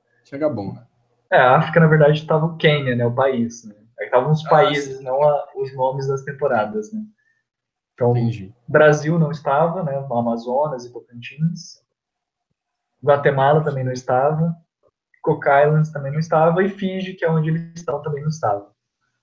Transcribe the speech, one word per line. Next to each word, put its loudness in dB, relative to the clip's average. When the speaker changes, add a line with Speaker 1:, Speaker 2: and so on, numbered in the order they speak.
Speaker 1:
Tinha -14
Gabão, -4
né? -18
Speaker 2:
É, 4
a 6
África, 2
na 8
verdade, 4
tava 0
o -8
Quênia, 0
né? 0
O -2
país, -2
né? -20
Aí -8
estavam 2
os 0
Speaker 1:
Ah, -10
Speaker 2:
países, 2
Speaker 1:
sim. -16
Speaker 2:
não -2
a, 2
os -6
nomes -4
das -4
temporadas, -4
né? -8
Então, 0
Speaker 1:
Entendi. -4
Speaker 2:
Brasil 4
não 0
estava, -2
né? -4
Amazonas -4
e -20
Tocantins. -8
Guatemala 2
também -4
não -4
estava. -2
Cook -2
Islands 4
também -8
não -4
estava. 2
E 0
Fiji, -6
que -6
é 0
onde 0
eles -6
estão, -8
também -6
não -6
estava. -4